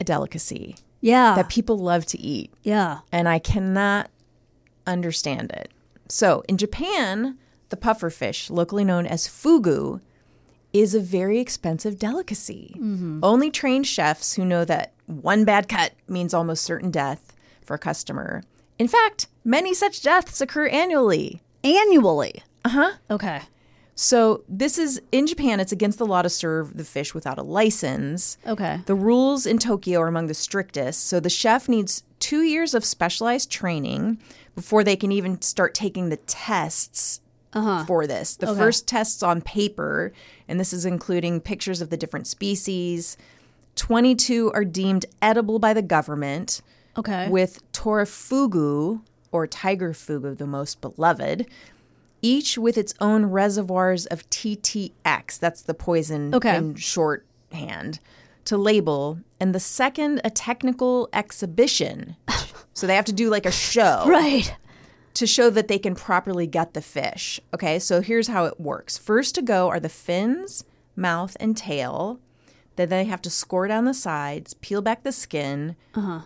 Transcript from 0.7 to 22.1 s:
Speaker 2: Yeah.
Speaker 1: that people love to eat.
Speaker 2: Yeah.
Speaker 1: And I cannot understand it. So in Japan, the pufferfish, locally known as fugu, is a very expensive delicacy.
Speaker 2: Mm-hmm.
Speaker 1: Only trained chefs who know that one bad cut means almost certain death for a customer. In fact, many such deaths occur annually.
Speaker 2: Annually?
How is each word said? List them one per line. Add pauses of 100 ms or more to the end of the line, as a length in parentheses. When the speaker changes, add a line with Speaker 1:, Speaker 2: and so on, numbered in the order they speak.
Speaker 2:
Yeah.
Speaker 1:
that
people
love
to
eat. (100)
Speaker 2:
Yeah. (120)
Speaker 1:
And
I
cannot (760)
understand
it. (380)
So
in
Japan, (320)
the
pufferfish,
locally
known
as
fugu, (720)
is
a
very
expensive
delicacy.
Speaker 2:
Mm-hmm.
Speaker 1:
Only
trained
chefs
who
know
that (140)
one
bad
cut (140)
means
almost
certain
death (320)
for
a
customer. (360)
In
fact, (180)
many
such
deaths
occur
annually. (220)
Speaker 2:
Annually? (220)